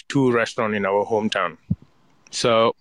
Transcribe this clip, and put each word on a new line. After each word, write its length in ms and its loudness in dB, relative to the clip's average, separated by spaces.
two 240 2
restaurants 460 -2
in 80 -4
our 200 2
hometown. 520 -2
So 500 2